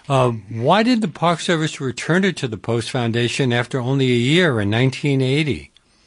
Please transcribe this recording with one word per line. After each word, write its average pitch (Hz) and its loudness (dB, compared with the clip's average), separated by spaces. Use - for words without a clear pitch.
Uh, 131 2
why 113 0
did 240 2
the 202 -2
Park 165 -2
Service 156 -2
return 151 0
it 180 0
to 139 -4
the 110 -6
Post 113 -2
Foundation 120 0
after 123 -2
only 131 0
a 120 4
year 139 2
in 101 0
nineteen 131 0
eighty? 131 -2